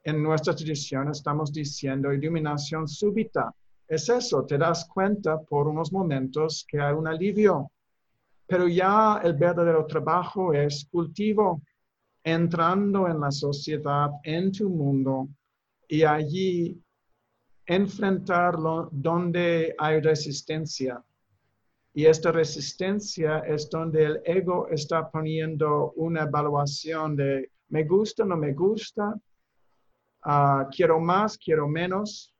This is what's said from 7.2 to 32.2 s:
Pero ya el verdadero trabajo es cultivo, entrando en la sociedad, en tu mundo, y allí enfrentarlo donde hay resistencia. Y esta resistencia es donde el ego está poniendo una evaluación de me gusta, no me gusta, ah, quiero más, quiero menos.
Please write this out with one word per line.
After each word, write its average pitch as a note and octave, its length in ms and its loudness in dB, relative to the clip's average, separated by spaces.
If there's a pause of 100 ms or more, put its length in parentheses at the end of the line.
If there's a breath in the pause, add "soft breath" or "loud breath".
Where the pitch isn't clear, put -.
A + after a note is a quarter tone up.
Pero F3+ 180 2
ya G3+ 600 4
el E3+ 80 4
verdadero E3+ 520 4
trabajo D#3+ 680 0
es C#3+ 360 0
cultivo, F3+ 720 0 (600)
entrando F3 880 2
en D#3+ 100 0
la C#3+ 120 0
sociedad, C#3+ 800 -2 (140)
en F3 300 -2
tu G3+ 160 -2
mundo, C#3 580 0 (580)
y D#3 180 2
allí E3+ 800 0 (880)
enfrentarlo F3 1200 0
donde E3+ 840 0
hay D#3 240 2
resistencia. D3 1000 -2 (880)
Y D3+ 120 0
esta D#3+ 260 6
resistencia D#3+ 1080 -2
es D3+ 300 -4
donde D#3+ 360 2
el D3+ 200 -2
ego F3+ 440 0
está D#3+ 400 -2
poniendo D#3 880 0
una D#3+ 280 -2
evaluación D3 920 -2
de C#3 360 -2 (180)
me D#3 140 0
gusta, G#3 420 0
no F3+ 120 0
me D3 160 -2
gusta, G#3 600 -2 (1080)
ah, C#3 520 4
quiero E3 240 4
más, F#3 380 0
quiero D3+ 300 0
menos. F#3 720 -4